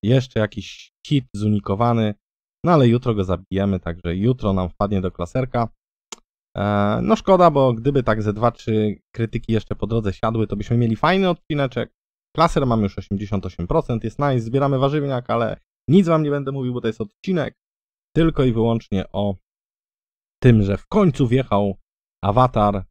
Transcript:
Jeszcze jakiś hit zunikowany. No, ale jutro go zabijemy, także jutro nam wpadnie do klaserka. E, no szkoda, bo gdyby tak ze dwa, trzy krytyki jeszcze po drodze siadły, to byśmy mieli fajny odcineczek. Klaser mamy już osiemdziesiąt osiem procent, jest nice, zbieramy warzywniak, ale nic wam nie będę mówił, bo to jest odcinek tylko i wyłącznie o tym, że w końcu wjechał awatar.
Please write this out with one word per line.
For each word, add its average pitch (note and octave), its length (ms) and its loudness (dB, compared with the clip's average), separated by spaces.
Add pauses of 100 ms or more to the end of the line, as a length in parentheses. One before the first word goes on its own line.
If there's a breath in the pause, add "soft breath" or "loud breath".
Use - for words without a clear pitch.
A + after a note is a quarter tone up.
Jeszcze B2+ 360 0
jakiś - 520 -8 (140)
hit C3+ 180 0 (120)
zunikowany. G#2+ 760 0 (500)
No, E3+ 80 2
ale C#3 160 6
jutro A#2+ 260 0
go G2+ 100 0
zabijemy, F#2+ 560 -2
także E2+ 360 -6
jutro G#2+ 360 0
nam F#2 160 -2
wpadnie G2+ 320 -2
do F#2 100 -2
klaserka. A#2+ 580 -4 (880)
E, G#2 460 0
no A3 140 2
szkoda, F3+ 340 4
bo C3+ 220 2
gdyby B2+ 300 0
tak A2 200 0
ze G#2+ 100 -2
dwa, A2 180 0
trzy G#2+ 500 -2 (140)
krytyki - 380 -4
jeszcze - 220 -2
po - 120 -6
drodze G#2 260 -2
siadły, A2+ 340 -2
to G2+ 100 -6
byśmy G#2 200 -2
mieli A#2 200 2
fajny F#3 320 0
odcineczek. C#3 640 -4 (440)
Klaser D#3 300 2
mamy A2+ 160 2
już G2 160 -2
osiemdziesiąt G2 480 -6
osiem F2 200 -8
procent, A2 380 -2
jest A2 140 -8
nice, C#3 220 0
zbieramy C3+ 380 0
warzywniak, C#3 520 -2
ale A#2 260 -2 (320)
nic E3+ 200 6
wam D#3+ 140 4
nie D3 80 0
będę C#3 220 -4
mówił, B2+ 200 -4
bo A#2+ 80 -6
to A#2+ 60 -4
jest A2 140 -4
odcinek D3+ 540 -4 (640)
tylko D#3 280 2
i B2 80 2
wyłącznie A2+ 600 -2
o G2+ 240 -4 (1040)
tym, A2+ 200 6
że G2 140 0
w - 100 -12
końcu F3 400 2
wjechał G#2+ 500 0 (480)
awatar. G#2 680 2